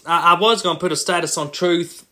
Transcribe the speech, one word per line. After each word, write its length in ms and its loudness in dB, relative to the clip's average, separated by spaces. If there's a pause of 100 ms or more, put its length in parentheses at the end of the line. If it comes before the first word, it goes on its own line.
I, 300 4
I 40 2
was 220 2
gonna 180 -2
put 120 -2
a 40 -4
status 440 -4
on 120 -6
Truth 600 -2